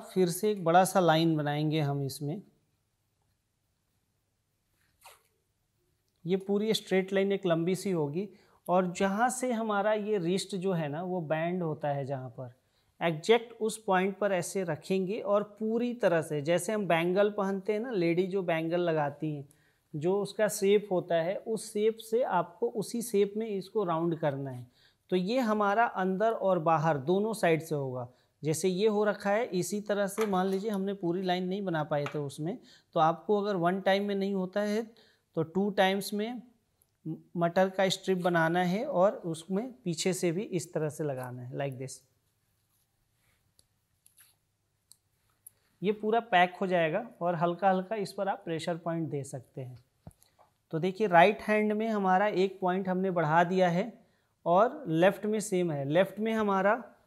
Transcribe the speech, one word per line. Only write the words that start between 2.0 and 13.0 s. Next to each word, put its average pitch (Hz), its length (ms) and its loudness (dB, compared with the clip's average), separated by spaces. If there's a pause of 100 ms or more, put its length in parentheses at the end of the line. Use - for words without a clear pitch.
इसमें। 143 380 -6 (3750)
ये 185 120 0
पूरी 202 360 0
स्ट्रेट 190 400 0
लाइन 196 180 2
एक 190 140 -2
लंबी 170 300 2
सी 190 160 -4
होगी 165 360 -2 (400)
और 180 260 2
जहाँ 196 380 0
से 254 200 -2
हमारा 214 420 0
ये 214 260 -2
रिस्ट 185 380 -2
जो 185 160 -2
है 160 160 -2
ना 156 140 -6
वो 180 200 -4
बैंड 165 400 -2
होता 151 260 -4
है 139 160 -2
जहाँ 127 240 -6
पर, 123 220 -14 (500)